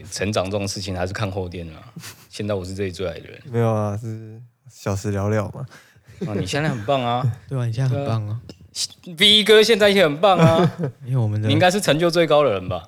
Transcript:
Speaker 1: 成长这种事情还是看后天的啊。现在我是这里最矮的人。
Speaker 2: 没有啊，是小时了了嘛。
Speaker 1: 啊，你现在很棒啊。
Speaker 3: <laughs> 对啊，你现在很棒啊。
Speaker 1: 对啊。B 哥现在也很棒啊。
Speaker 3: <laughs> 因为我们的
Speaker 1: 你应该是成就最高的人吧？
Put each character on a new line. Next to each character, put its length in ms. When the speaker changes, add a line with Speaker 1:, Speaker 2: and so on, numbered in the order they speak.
Speaker 1:
成 200
长 140
这 60
种 160
事 120
情 160
还 120
是 40
看 200
后 180
天 160
的 80
啊。 80
现 180
在 60
我 100
是 120
这 100
里 60
最 160
矮 120
的 80
人。 140
Speaker 2:
没 60
有 160
啊， 260
是 400
小 260
时 140
了 200
了 220
嘛。 140
Speaker 1:
啊， 100
你 80
现 160
在 80
很 160
棒 160
啊。 320
Speaker 3:
<laughs> 160
对 100
啊， 60
你 80
现 100
在 60
很 160
棒 220
啊。 180
Speaker 1:
对 680
啊。 40
B 260
哥 200
现 160
在 100
也 140
很 140
棒 200
啊。 340
Speaker 3:
<laughs> 180
因 100
为 40
我 100
们 140
的 60
Speaker 1:
你 80
应 20
该 140
是 100
成 160
就 140
最 160
高 160
的 80
人 180
吧？ 180